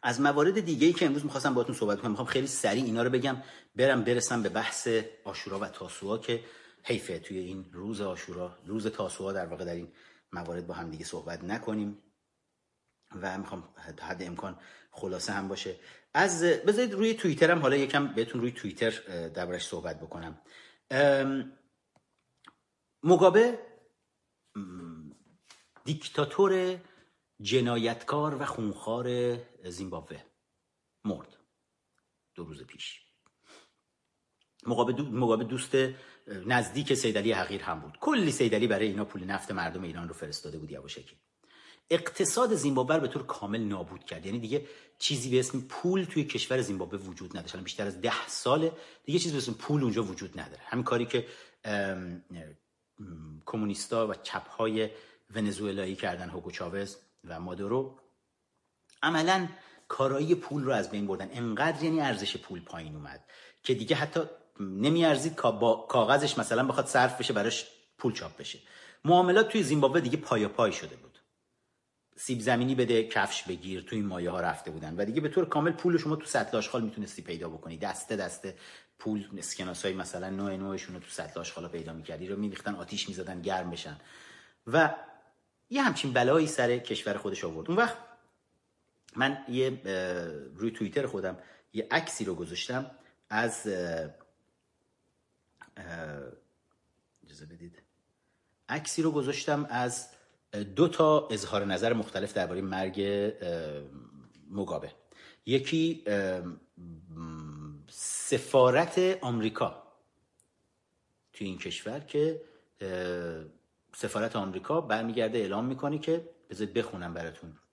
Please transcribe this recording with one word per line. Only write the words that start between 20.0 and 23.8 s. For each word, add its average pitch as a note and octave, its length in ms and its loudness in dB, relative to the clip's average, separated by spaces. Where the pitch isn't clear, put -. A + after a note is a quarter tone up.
بکنم. E2 380 -12
ام، C3+ 600 4
موگابه، F#3+ 560 8